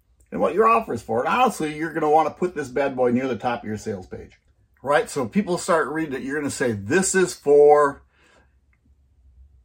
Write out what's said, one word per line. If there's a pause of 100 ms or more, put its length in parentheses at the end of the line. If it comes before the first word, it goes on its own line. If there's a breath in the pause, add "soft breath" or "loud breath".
(300)
and
what
your
offer
is
for.
And
honestly,
you're
gonna
wanna
put
this
bad
boy
near
the
top
of
your
sales
page, (440)
right?
So
people
start
reading
it,
you're
gonna
say,
"This
is
for," (1600 soft breath)